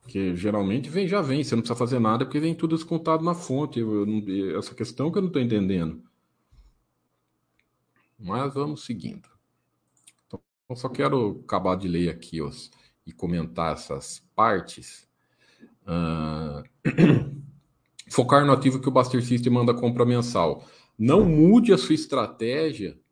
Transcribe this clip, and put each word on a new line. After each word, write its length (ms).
Porque 340
geralmente 540
vem, 180
já 140
vem, 220
você 100
não 80
precisa 160
fazer 220
nada 260
porque 140
vem 160
tudo 200
descontado 480
na 120
fonte. 440
Eu, 140
eu 140
não, 160
essa 160
questão 380
que 80
eu 20
não 80
tô 80
entendendo. 640
Mas 380
vamos 280
seguindo. 460
Então, 140
eu 60
só 140
quero 540
acabar 320
de 120
ler 220
aqui 320
os, 300
e 60
comentar 640
essas 520
partes. 720
Ah, 760
<clears throat> 1300
focar 340
no 100
ativo 260
que 100
o 20
Buster 320
System 300
manda 200
compra 300
mensal. 600
Não 280
mude 460
a 60
sua 160
estratégia 1040